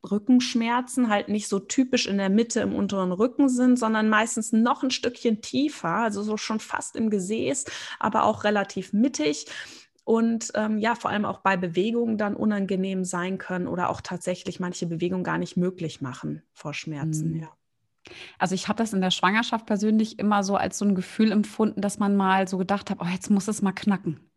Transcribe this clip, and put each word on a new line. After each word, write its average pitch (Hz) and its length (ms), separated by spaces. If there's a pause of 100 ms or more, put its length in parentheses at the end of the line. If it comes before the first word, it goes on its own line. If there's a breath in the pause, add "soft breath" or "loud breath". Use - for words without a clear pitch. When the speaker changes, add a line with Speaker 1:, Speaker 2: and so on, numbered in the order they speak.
(100)
Speaker 1:
Rückenschmerzen 240 1000
halt 208 180
nicht 208 180
so 196 120
typisch 254 480
in 196 100
der 196 140
Mitte 226 300
im 202 140
unteren 190 380
Rücken 247 380
sind, 247 280
sondern 220 300
meistens 220 420
noch 240 320
ein 262 80
Stückchen 240 520
tiefer, 269 480
also 208 320
so 214 160
schon 220 200
fast - 380
im 226 140
Gesäß, 208 560 (320 loud breath)
aber - 260
auch 214 200
relativ 202 500
mittig 294 500 (600 loud breath)
und, 226 500
ähm, 214 240
ja, 220 160
vor - 160
allem 208 160
auch 196 140
bei 190 180
Bewegungen 214 580
dann 208 180
unangenehm 190 680
sein 185 320
können 185 300
oder 175 240
auch - 100
tatsächlich 180 580
manche 180 280
Bewegungen 175 360
gar 165 140
nicht 175 220
möglich 180 420
machen 147 420 (120)
vor - 180
Schmerzen, 156 640
Speaker 2:
Mhm. 160 60
Speaker 1:
ja. 160 80 (880 loud breath)
Speaker 2:
Also 180 160
ich - 140
habe 208 100
das 220 160
in 190 80
der 185 80
Schwangerschaft 214 560
persönlich 214 520
immer 202 240
so 196 140
als - 220
so 202 80
ein 202 80
Gefühl 214 360
empfunden, 208 520
dass 202 160
man 202 180
mal 190 320
so 190 80
gedacht 190 320
hat, 196 140
„Oh, 170 100
jetzt 185 160
muss 196 200
es 214 120
mal 196 120
knacken.“ 185 460 (180)